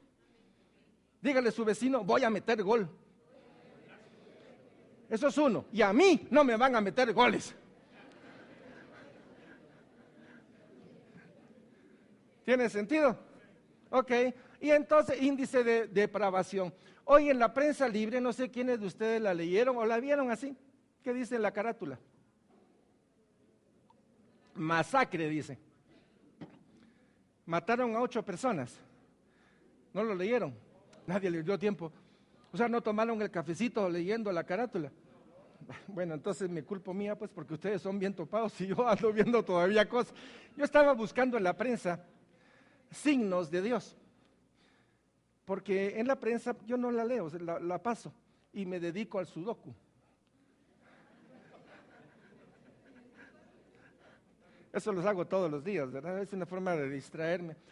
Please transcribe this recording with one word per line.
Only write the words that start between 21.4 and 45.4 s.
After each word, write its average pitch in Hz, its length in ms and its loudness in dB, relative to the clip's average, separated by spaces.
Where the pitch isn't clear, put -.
la 196 80 2
carátula? 202 480 -6
Masacre, 160 720 0
dice. 139 300 -6
Mataron 220 500 0
a 233 60 0
ocho 247 220 -2
personas. 175 520 -4
¿No 196 100 -4
lo 220 120 -2
leyeron? 185 400 -2
Nadie 190 240 -2
les 165 160 -4
dio 190 140 -2
tiempo. 170 320 -4
O 175 60 -10
sea, 233 100 2
no 233 140 0
tomaron 220 400 -2
el 202 80 -4
cafecito 185 580 -2
leyendo 196 440 -2
la 165 140 -4
carátula. 185 460 -4
Bueno, 180 280 -6
entonces 185 340 -4
me 165 140 -6
culpo 190 300 -10
mía, 202 220 -4
pues, 208 140 -12
porque 156 240 -12
ustedes 190 280 -4
son 196 180 -4
bien 196 160 -2
topados 208 460 -4
y 190 60 -4
yo 240 200 0
ando 214 240 4
viendo 214 320 4
todavía 196 440 4
cosas. 233 260 -2
Yo 277 80 -2
estaba 285 300 6
buscando 240 440 0
en 202 60 0
la 175 120 2
prensa 185 480 -2
signos 190 600 0
de 180 100 0
Dios. 214 340 -4